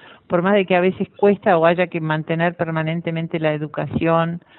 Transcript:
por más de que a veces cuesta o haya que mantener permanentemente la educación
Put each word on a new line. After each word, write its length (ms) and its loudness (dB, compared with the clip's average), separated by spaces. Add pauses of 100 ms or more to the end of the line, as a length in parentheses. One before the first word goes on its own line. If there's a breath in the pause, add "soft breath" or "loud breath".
(280 loud breath)
por 140 0
más 120 2
de 120 2
que 100 0
a 60 4
veces 260 -2 (100)
cuesta 400 4
o 80 4
haya 220 2
que 140 -6
mantener 540 -2
permanentemente 840 -4
la 140 0
educación 880 -2 (180 soft breath)